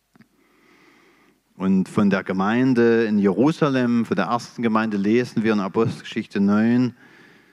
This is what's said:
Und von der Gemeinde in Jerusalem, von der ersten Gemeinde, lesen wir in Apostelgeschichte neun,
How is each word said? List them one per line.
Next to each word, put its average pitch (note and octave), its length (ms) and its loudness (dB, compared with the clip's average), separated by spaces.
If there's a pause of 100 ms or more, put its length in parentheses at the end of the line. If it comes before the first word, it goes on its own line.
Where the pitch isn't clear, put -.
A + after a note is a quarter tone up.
(1600)
Und F#2+ 320 0
von G#2 220 0
der F#2+ 160 0
Gemeinde A#2 800 2
in G#2+ 140 0
Jerusalem, A#2+ 840 0
von G2 140 -4
der F#2 80 -2
ersten A#2+ 360 -6
Gemeinde, A2 360 -2
lesen A2+ 460 0
wir A2 100 2
in G#2 80 -2
Apostelgeschichte G#2+ 800 -4
neun, A2+ 520 2 (600)